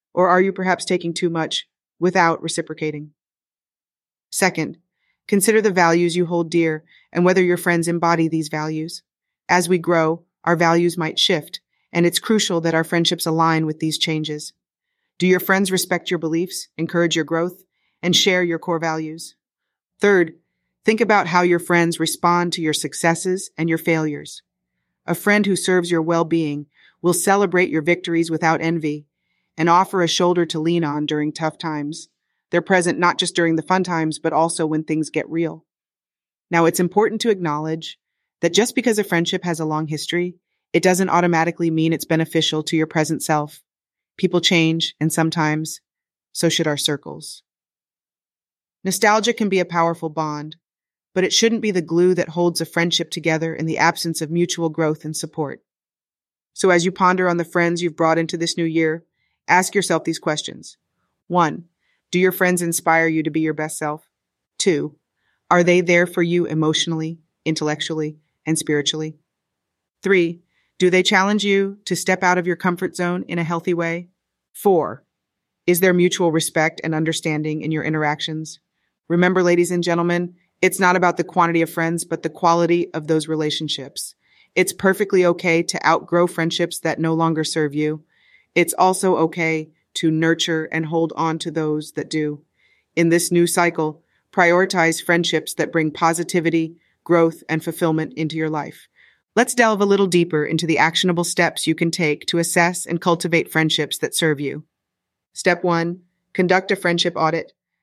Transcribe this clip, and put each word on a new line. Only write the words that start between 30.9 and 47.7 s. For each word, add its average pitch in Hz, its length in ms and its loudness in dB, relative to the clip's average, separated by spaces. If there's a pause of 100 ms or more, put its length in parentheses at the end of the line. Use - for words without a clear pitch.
during 151 280 -2
tough 160 260 -6
times. 151 500 -8 (420)
They're 170 120 0
present 180 360 2
not 175 200 2
just 175 160 -2
during 165 220 2
the 160 60 -2
fun 190 220 2
times, 160 340 -2
but 160 140 -2
also 160 340 0
when 156 180 -2
things 156 260 -4
get - 180 -4
real. 160 380 -6 (840)
Now, 170 140 4
it's 165 160 2
important 208 420 0
to 233 80 2
acknowledge 160 680 -4 (420)
that 170 140 0
just 208 200 2
because 226 240 0
a 208 60 2
friendship 170 400 -2
has 165 160 -2
a 160 60 -4
long 156 200 -2
history, 175 500 -6 (360)
it 170 100 2
doesn't 185 280 2
automatically 170 600 2
mean 160 220 2
it's 156 140 -4
beneficial 160 580 -2
to 165 120 -4
your 156 100 0
present 156 360 -2
self. 151 400 -4 (540)
People 180 240 0
change, 165 580 2
and 160 140 0
sometimes 156 680 -2 (520)
so - 160 0
should 160 180 -2
our 147 120 -2
circles. 151 640 -8 (1400)